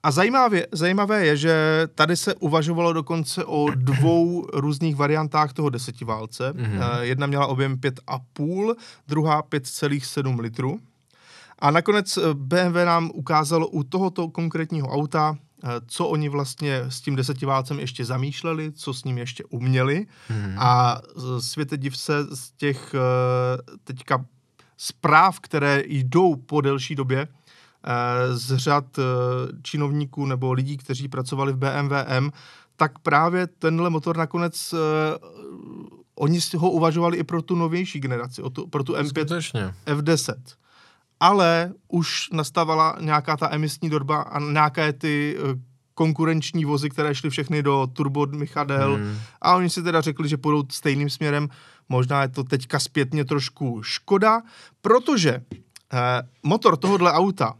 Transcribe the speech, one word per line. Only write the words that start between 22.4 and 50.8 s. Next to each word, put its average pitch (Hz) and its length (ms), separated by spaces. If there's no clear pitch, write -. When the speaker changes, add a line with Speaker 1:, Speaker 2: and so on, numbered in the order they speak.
Speaker 1:
těch, 139 420
eh, 127 680
teďka 131 400
zpráv, 165 640
které 143 460
jdou 147 500
po 147 240
delší 139 340
době, 135 340
eh, 123 500
z 127 200
řad, 143 420
eh, 139 40
činovníků 143 640
nebo 131 260
lidí, 135 240
kteří 131 320
pracovali 135 440
v 131 40
B 135 160
M 143 160
W 139 200
M, 139 240
tak 156 220
právě 170 480
tenhle 165 440
motor 160 260
nakonec, 170 580
eh, 156 440
oni 165 260
si - 160
ho 175 140
uvažovali 170 480
i 165 60
pro 165 180
tu 180 140
novější 170 440
generaci, 123 420
o 131 80
tu, 139 160
pro 147 180
tu 156 120
M 147 140
pět 151 180
Speaker 2:
Skutečně. 120 460
Speaker 1:
F 147 120
deset. 147 560
Ale 175 520
už - 440
nastávala 160 680
nějaká 156 360
ta 147 160
emisní 151 380
doba 151 320
a - 180
nějaké 151 520
ty, 147 460
eh, 135 200
konkurenční 160 680
vozy, 143 260
které 147 240
šly 143 160
všechny 147 320
do 139 300
turbo 143 340
mychadel. 143 680
Speaker 2:
Hmm. 107 220
Speaker 1:
A 180 140
oni 180 140
si 175 120
teda 165 180
řekli, 151 280
že 147 80
půjdou 147 340
stejným 143 400